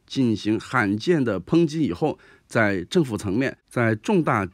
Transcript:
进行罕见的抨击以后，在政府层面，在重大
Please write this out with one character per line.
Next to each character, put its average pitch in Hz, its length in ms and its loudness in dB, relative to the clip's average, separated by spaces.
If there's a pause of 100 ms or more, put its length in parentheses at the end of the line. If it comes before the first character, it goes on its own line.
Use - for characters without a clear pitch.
进 123 280 0
行 104 240 -2
罕 107 380 0
见 156 260 0
的 104 160 -2
抨 170 280 2
击 156 160 -2
以 95 100 0
后， 147 260 -4 (280)
在 101 380 0
政 175 200 2
府 110 140 -4
层 101 200 -2
面， 135 200 -2 (100)
在 117 260 0
重 175 300 0
大 107 300 0